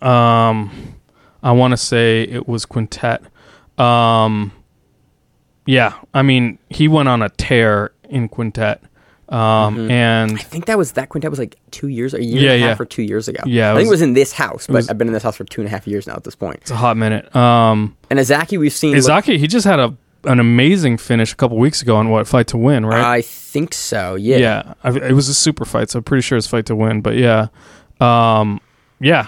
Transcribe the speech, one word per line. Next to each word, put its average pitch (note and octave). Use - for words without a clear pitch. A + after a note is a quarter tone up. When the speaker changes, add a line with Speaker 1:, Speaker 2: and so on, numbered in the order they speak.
Speaker 1:
Um, A#2
I C3+
wanna B2+
say A#2
it A#2+
was A#2
Quintet. A#2
Um, A2+
yeah. B2
I C#3
mean, B2+
he -
went D3+
on A#2+
a G#2
tear G#2+
in A#2+
Quintet. A2
Um, A2
Speaker 2:
Mm-hmm. A2+
Speaker 1:
and A2+
Speaker 2:
I A2
think E3+
that A3
was, D3+
that C3
Quintet D#3
was, D3
like, B2
two -
years, C3
a -
year C3+
Speaker 1:
Yeah, C#3
Speaker 2:
and B2
a A#2
half A2
Speaker 1:
yeah. -
Speaker 2:
or A#2
two -
years G#2
ago. -
Speaker 1:
Yeah, A#2
it G#2+
Speaker 2:
I -
think D#3+
it A3+
Speaker 1:
was, F#3
Speaker 2:
was D#3+
in C#3
this C3+
house, -
Speaker 1:
it -
Speaker 2:
but B2+
Speaker 1:
was, A2+
Speaker 2:
I've A2
been A#2
in A2+
this G#2+
house A2+
for -
two -
and G2+
a -
half G2+
years G2+
now -
at -
this -
point. F2
Speaker 1:
it's -
a A#2+
hot A#2
minute. G#2+
Um, A2+
Speaker 2:
And C3+
Izaki, C#3+
we've D3+
seen D3
Speaker 1:
Izaki, D#3
he D3
just G3
had F3
a, B2
an B2+
amazing B2
finish A2+
a -
couple A#2+
weeks C#3+
ago A#2+
on A2
what, A2
Fight A#2+
to B2
Win, A#2
right? A#2
Speaker 2:
I A#2+
think -
so. F#2+
Yeah. A2+
Speaker 1:
Yeah. A2
I, C3
it C3
was C3+
a C#3+
super D3+
fight, A2+
so B2
I'm A2+
pretty C3+
sure -
it's A2
Fight A#2
to A2+
Win. A2
But A2
yeah, A2+
um, A2+
yeah, C3+